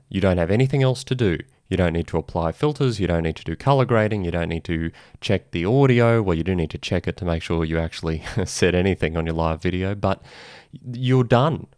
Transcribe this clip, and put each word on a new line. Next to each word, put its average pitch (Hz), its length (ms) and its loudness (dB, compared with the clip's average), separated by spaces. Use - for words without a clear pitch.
You 92 140 -4
don't 92 160 4
have 85 120 0
anything 135 320 2
else 131 220 0
to 131 100 -6
do. 104 240 0
You 92 120 -2
don't 87 160 2
need 85 140 -2
to 85 100 -4
apply 82 340 -2
filters, 135 480 -2
you 90 60 0
don't 82 160 0
need 80 140 -2
to - 60 -16
do 82 140 -6
color 135 300 2
grading, 107 360 0
you 85 80 -2
don't 85 200 -2
need 82 140 -4
to 82 280 -4
check - 280 -2
the 85 140 -4
audio. 120 560 4
Well, 95 160 0
you 80 80 -2
do 92 100 0
need 82 160 0
to - 80 -10
check 92 300 -4
it 82 80 -4
to - 80 -8
make 82 180 -2
sure 82 220 -2
you 80 140 -2
actually 80 440 -4
<laughs> 95 100 -2
said 87 300 2
anything 87 420 0
on 82 80 0
your 82 100 -2
live 82 280 -2
video, 92 320 -2
but 98 280 -2
you're 127 320 2
done. 123 420 2